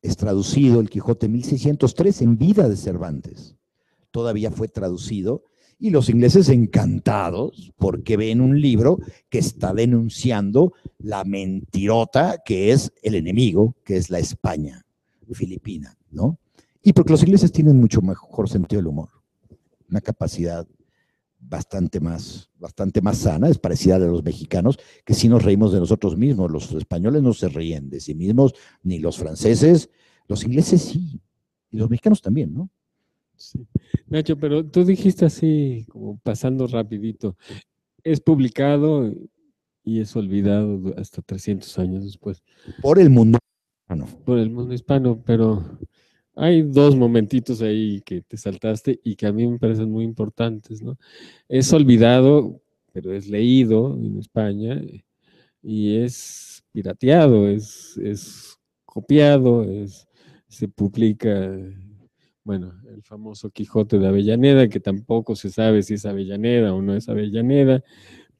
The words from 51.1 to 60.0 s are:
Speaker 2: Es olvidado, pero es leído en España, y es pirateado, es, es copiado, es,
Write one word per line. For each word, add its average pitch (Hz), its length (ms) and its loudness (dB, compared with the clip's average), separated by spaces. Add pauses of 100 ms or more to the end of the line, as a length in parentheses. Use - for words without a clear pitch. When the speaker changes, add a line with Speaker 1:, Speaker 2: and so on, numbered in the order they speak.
Speaker 2:
Es 131 240 2
olvidado, 127 880 6 (300)
pero 92 200 -12
es 98 160 -10
leído 117 680 2
en 104 220 -8
España, 107 600 -6 (840)
y 107 340 -4
es - 760 -8
pirateado, 123 760 4
es, - 500 -8
es - 600 -12 (260)
copiado, 135 800 2
es, 98 440 -10 (400)